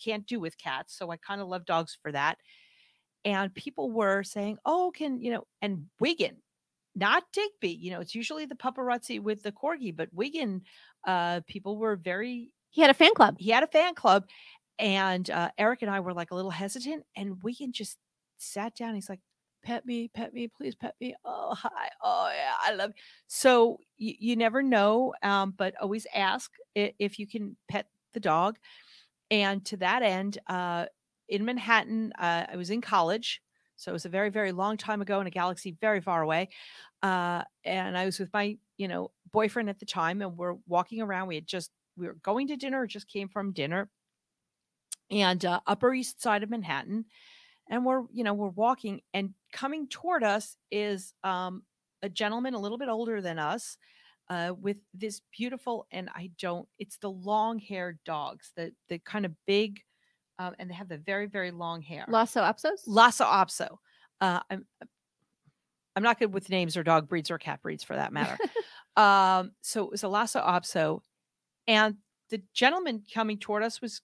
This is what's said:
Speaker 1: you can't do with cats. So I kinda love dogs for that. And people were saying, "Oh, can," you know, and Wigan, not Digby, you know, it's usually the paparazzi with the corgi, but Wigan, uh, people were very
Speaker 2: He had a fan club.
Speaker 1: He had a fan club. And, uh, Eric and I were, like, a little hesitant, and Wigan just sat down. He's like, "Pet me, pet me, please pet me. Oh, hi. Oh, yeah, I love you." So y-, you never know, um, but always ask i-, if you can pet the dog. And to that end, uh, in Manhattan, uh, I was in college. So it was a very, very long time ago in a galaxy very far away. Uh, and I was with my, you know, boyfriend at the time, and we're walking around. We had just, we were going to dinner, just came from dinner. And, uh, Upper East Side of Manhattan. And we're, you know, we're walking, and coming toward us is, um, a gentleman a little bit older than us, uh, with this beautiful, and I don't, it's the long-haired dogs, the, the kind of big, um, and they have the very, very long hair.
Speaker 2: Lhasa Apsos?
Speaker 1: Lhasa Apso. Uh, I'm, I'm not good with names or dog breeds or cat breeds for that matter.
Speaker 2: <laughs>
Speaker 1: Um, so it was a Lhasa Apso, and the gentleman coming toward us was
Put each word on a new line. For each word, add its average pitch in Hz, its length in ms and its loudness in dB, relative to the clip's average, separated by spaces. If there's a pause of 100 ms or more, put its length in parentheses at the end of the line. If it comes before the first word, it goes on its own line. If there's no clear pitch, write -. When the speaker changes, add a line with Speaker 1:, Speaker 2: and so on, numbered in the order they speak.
Speaker 1:
you 220 80 -4
can't 208 140 -6
do 233 140 -4
with 165 180 -8
cats. 139 380 -8
So 175 140 -8
I 165 80 -8
kinda 202 260 -8
love 180 200 -8
dogs 165 380 -2
for 156 100 -6
that. 143 260 0 (840)
And 196 300 0
people 269 360 -6
were 196 320 2
saying, 208 420 -6
"Oh, 359 300 2
can," 269 260 -4
you 240 120 -4
know, - 140 -6 (140)
and 190 260 -4 (140)
Wigan, 294 420 0 (520)
not 220 380 4
Digby, 403 380 -2
you 170 200 -8
know, 175 100 -8
it's 175 140 -10
usually 302 320 -6
the 262 80 -10
paparazzi 247 680 -4
with 208 220 -4
the 208 100 -6
corgi, 262 420 -4
but 160 180 -6
Wigan, 220 500 -4 (440)
uh, 175 400 0
people 202 320 -8
were 220 180 0
very 220 540 -6 (220)
Speaker 2:
He - 100 2
had 285 80 12
a 262 40 10
fan 339 200 8
club. 202 260 8
Speaker 1:
He 190 100 -2
had 254 140 6
a - 20 -4
fan 320 300 4
club. 196 320 6 (500)
And, 190 500 2
uh, 170 300 0
Eric 226 240 2
and 208 80 -2
I 196 100 0
were, 180 140 -4
like, 170 160 -6
a 180 60 -8
little 190 160 -4
hesitant, 247 520 -6 (120)
and 196 260 -8
Wigan 247 300 -6
just - 260 -10 (400)
sat 220 380 -8
down. 226 180 -6
He's 196 160 -8
like, 185 100 -12 (420)
"Pet 240 220 -6
me, 240 240 -6
pet 226 240 -10
me, 240 160 -8
please 277 280 -8
pet - 240 -10
me. 247 140 -8 (100)
Oh, - 300 -6
hi. - 360 -6 (120)
Oh, 180 320 2
yeah, 143 280 -2
I 196 120 2
love 202 220 -4
you." - 60 -20 (240)
So 240 520 6 (200)
y-, 220 220 -6
you 233 160 0
never 233 260 2
know, 240 500 6 (100)
um, 196 300 2
but 190 300 -2
always 214 320 -4
ask 196 380 0 (240)
i-, 208 240 0
if 202 180 -2
you 208 80 -8
can 208 300 -8 (120)
pet - 200 -4 (260)
the 220 60 -6
dog. 185 380 2 (720)
And 196 360 2
to 214 120 -8
that 190 240 2
end, 196 440 0
uh, 175 400 -2 (420)
in 202 160 -2
Manhattan, 220 720 2
uh, 170 340 2
I - 40 -10
was 180 140 -6
in 226 100 -2
college. 202 640 2 (340)
So - 140 -12
it 175 40 -4
was 165 120 -6
a - 40 -8
very, 196 200 0
very 196 220 0
long 196 240 -2
time 208 260 -4
ago 196 180 0
in 190 60 -4
a 180 40 -6
galaxy 180 500 -4
very 214 200 2
far 170 220 0
away. 160 280 0 (520)
Uh, 175 420 0 (200)
and 185 340 -2
I 185 80 0
was 190 140 -2
with 190 120 -6
my, 208 260 0 (200)
you 196 100 -4
know, 175 220 -4 (220)
boyfriend 214 380 2
at 196 100 -8
the 208 60 -16
time, 180 360 -2
and 180 160 -8
we're 180 180 -4 (120)
walking 175 340 0
around. 190 260 -4
We 175 80 -4
had 160 100 -8
just, 175 240 -6 (260)
we 180 100 -8
were 156 160 -8
going 247 260 0
to 294 80 -4
dinner, 262 300 -4
just 202 220 -12
came 196 200 -6
from 196 240 -4
dinner. 175 380 -4 (1200)
And, 190 340 2
uh, 175 220 0
Upper 220 280 2
East - 280 -6
Side 208 200 2
of 214 80 -8
Manhattan. 202 540 -4 (640)
And 247 160 -2
we're, 254 280 2
you 240 120 -4
know, 208 100 2
we're 202 140 -2
walking, 208 520 0 (140)
and 196 200 -2 (180)
coming 277 360 -6
toward 330 360 0
us 208 320 2 (140)
is, 202 440 -4 (100)
um, 185 380 -2 (400)
a 202 60 -6
gentleman 226 460 -2
a 233 40 -4
little 208 200 -6
bit 269 100 -6
older 226 320 -2
than 170 180 -4
us, 160 380 -4 (520)
uh, 175 320 -4
with 202 160 -4 (180)
this 202 260 -8 (160)
beautiful, 240 540 -6
and 185 240 -10
I 180 240 -12
don't, 175 300 -6 (100)
it's - 200 -14
the 202 120 -8
long-haired 202 960 -2
dogs, 147 520 -8
the, 165 160 -8 (160)
the 175 120 -6
kind 208 260 -4
of 165 60 -4 (140)
big, 202 340 2 (580)
um, 180 200 -8
and 180 120 -12
they 175 40 -10
have 185 140 -14
the 165 100 -10
very, 196 280 -4
very 196 240 -4
long 170 320 -6
hair. 147 260 -12
Speaker 2:
Lhasa 226 320 4
Apsos? 220 460 0
Speaker 1:
Lhasa 226 380 10
Apso. 180 540 2 (420)
Uh, 180 280 2
I'm, 190 160 -8 (1300)
I'm 196 60 0
not 226 160 4
good 214 140 0
with 190 180 -6
names 180 260 0
or 170 60 -4
dog 156 260 4
breeds 165 220 -2
or 165 80 -4
cat 143 240 -8
breeds 156 220 -8
for - 120 -6
that 139 160 -2
matter. 147 300 -2
Speaker 2:
<laughs> 392 60 -2 (480)
Speaker 1:
Um, 190 560 6 (100)
so 208 220 -2
it - 80 -8
was 208 100 -6
a 208 60 -2
Lhasa 208 340 0
Apso, 170 580 0 (680)
and 214 280 6 (340)
the 208 120 -6 (120)
gentleman 277 480 2 (100)
coming 220 260 0
toward 208 240 -2
us 226 180 -4
was 233 240 -10